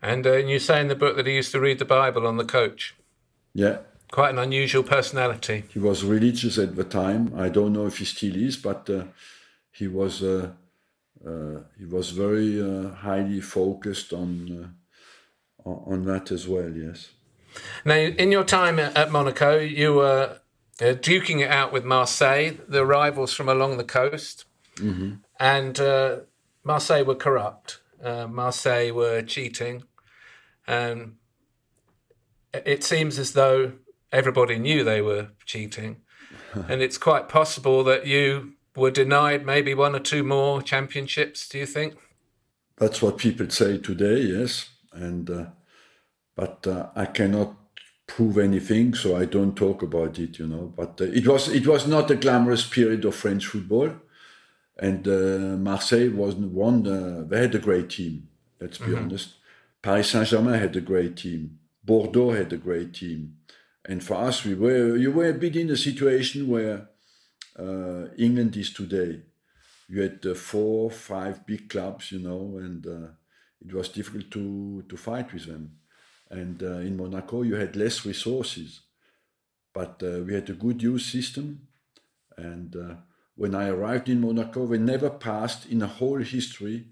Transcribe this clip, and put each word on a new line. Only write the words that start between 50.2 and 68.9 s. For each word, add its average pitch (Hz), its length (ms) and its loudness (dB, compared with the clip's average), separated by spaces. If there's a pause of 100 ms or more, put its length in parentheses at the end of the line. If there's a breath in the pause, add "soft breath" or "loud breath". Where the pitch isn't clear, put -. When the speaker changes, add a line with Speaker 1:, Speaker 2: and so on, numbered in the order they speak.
Speaker 2:
you 80 80 -6
know. 82 280 -8
But, 87 260 -6
uh, 92 40 0
it 104 220 2
was, 135 220 6
it 127 180 2
was 147 200 4
not 151 240 4
a 131 40 6
glamorous 120 520 4
period 110 380 2
of 101 100 0
French 98 320 -2
football. 107 440 0 (840 soft breath)
And, 95 300 -2
uh, 95 500 2
Marseille 101 540 2
wasn't 101 400 -2
one, 107 360 2
uh, 92 400 -4
they 104 140 2
had 123 140 2
a 101 40 2
great 92 300 2
team, 80 380 -8 (320)
let's 87 180 -14
be 110 80 -10
Speaker 1:
Mm-hmm. - 200 -2
Speaker 2:
honest. 92 280 -8 (480 soft breath)
Paris 101 300 2
Saint-Germain 113 480 4
had 92 160 0
a 90 60 -2
great 87 360 0
team. 80 420 -10 (240)
Bordeaux 113 480 4
had 92 220 -2
a 82 40 -6
great 87 360 -6
team. 78 440 -10 (480 soft breath)
And 92 180 -8
for 95 120 -4
us, 123 300 -2
we 98 100 -2
were, 117 400 2
you 127 160 2
were 165 180 2
a 151 40 2
bit 156 240 -2
in 165 120 -2
a 143 80 0
situation 135 720 0
where, 107 400 -2 (720)
uh, 90 480 -8 (100)
England 117 380 2
is 101 180 -8
today. 87 480 -4 (680 soft breath)